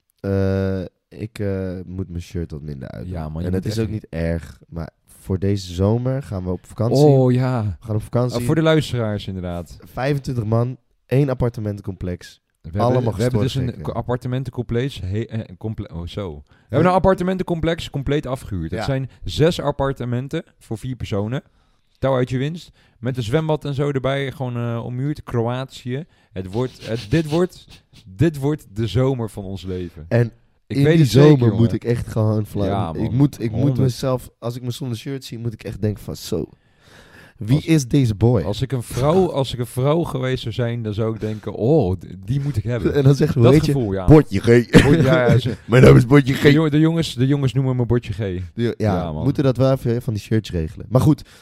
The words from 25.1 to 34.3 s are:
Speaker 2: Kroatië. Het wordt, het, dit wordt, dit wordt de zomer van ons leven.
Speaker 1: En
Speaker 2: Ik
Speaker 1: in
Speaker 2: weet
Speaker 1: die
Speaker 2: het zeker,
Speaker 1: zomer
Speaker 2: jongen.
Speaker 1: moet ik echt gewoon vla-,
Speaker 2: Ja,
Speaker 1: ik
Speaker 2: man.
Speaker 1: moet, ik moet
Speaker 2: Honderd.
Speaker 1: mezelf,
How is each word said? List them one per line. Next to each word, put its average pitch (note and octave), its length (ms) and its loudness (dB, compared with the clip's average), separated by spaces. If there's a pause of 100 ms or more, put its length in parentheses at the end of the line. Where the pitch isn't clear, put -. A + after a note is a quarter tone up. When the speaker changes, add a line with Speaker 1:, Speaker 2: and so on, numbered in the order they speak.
Speaker 2:
Kroatië. B2 840 -6 (260)
Het F#2 200 -10
wordt, B2 360 -6
het, A2 220 -6
dit D#3 200 0
wordt, - 540 -4 (240)
dit C#3 300 0
wordt D3 380 -4
de A2 120 -2
zomer B2+ 420 -2
van G#2 140 -12
ons F#2+ 220 -10
leven. F2+ 420 -10
Speaker 1:
En A#2+ 240 2 (360)
Speaker 2:
Ik A#2 100 -6
Speaker 1:
in C#3 60 2
Speaker 2:
weet D#3 100 6
Speaker 1:
die E3 80 6
Speaker 2:
het C3 100 4
zeker, C#3+ 180 10
Speaker 1:
zomer C3 180 6
Speaker 2:
jongen. G#2+ 160 2
Speaker 1:
moet A#2 100 2
ik A2+ 100 -4
echt A#2+ 240 -2
gewoon G#2+ 380 0
vla-, G2+ 200 -4
Speaker 2:
Ja, G2 280 -2
Speaker 1:
ik D2+ 80 -6
Speaker 2:
man. G#2+ 140 -2
Speaker 1:
moet, C#3 260 2
ik A2 100 -4
moet A2+ 80 -4
Speaker 2:
Honderd. C3+ 200 2
Speaker 1:
mezelf, C3 500 -2 (100)